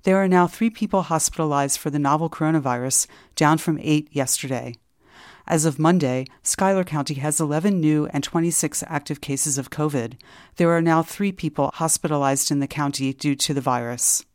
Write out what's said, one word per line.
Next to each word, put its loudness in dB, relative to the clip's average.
There 4
are 4
now 6
three 0
people -2
hospitalized 0
for -4
the -2
novel 2
coronavirus, 0
down 4
from -2
eight 0
yesterday. -4
As 2
of 0
Monday, 2
Schuyler 0
County -4
has -2
eleven 0
new 2
and -2
twenty-six -2
active -6
cases -4
of -8
covid. -4
There 4
are 2
now 4
three -4
people -2
hospitalized 0
in 2
the -2
county -2
due -2
to -2
the 0
virus. -2